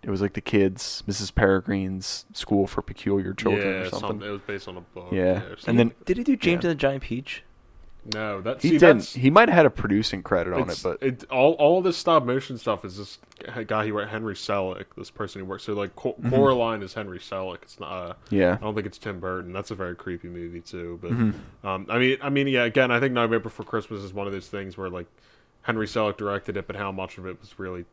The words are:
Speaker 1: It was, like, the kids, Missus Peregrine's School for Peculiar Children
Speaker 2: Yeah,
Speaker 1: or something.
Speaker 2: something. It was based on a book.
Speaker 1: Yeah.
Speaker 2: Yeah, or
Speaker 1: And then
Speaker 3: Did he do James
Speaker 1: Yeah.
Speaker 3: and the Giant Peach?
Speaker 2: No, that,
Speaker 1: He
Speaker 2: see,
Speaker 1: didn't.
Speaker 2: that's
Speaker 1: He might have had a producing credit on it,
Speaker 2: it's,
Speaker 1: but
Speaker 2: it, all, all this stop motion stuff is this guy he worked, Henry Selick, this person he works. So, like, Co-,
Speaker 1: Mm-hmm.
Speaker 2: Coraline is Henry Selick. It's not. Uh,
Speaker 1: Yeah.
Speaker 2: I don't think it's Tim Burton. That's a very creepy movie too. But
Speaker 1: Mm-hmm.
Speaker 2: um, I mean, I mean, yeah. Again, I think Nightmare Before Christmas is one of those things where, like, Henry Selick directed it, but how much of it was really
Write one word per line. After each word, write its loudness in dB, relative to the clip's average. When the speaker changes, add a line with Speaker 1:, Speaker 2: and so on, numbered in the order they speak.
Speaker 1:
It -10
was, 0
like, 0
the -6
kids, 2
Missus -6
Peregrine's 0
School 2
for -4
Peculiar -2
Children 2
Speaker 2:
Yeah, -2
Speaker 1:
or -4
something. -6
Speaker 2:
something. -6
It -6
was -8
based -8
on -12
a -14
book. -16
Speaker 1:
Yeah. 2
Speaker 2:
Yeah, 4
or -12
Speaker 1:
And 4
then 6
Speaker 3:
Did 0
he -4
do 4
James 0
Speaker 1:
Yeah. 4
Speaker 3:
and -2
the -4
Giant 0
Peach? -8
Speaker 2:
No, -4
that, -6
Speaker 1:
He 4
Speaker 2:
see, 6
Speaker 1:
didn't. 10
Speaker 2:
that's -8
Speaker 1:
He 4
might 8
have 6
had 8
a 8
producing 0
credit 0
on 2
it, -2
Speaker 2:
it's, -6
Speaker 1:
but -2
Speaker 2:
it, -4
all, 6
all 4
this 0
stop 4
motion -4
stuff -4
is -12
this -14
guy 0
he -2
worked, -4
Henry -6
Selick, -4
this -14
person -10
he -10
works. -10
So, -4
like, -6
Co-, -4
Speaker 1:
Mm-hmm. -4
Speaker 2:
Coraline 4
is -12
Henry -8
Selick. -8
It's -20
not. -10
Uh, -8
Speaker 1:
Yeah. 4
Speaker 2:
I -6
don't -4
think -4
it's -12
Tim -10
Burton. -8
That's -8
a -8
very -8
creepy -10
movie -12
too. -10
But -8
Speaker 1:
Mm-hmm. -4
Speaker 2:
um, -4
I 0
mean, 4
I -4
mean, 2
yeah. 2
Again, 4
I 4
think 0
Nightmare 2
Before -8
Christmas -6
is -14
one -6
of -6
those -10
things -10
where, -6
like, -8
Henry -2
Selick 0
directed -4
it, -6
but -10
how -6
much -8
of -12
it -12
was -20
really -10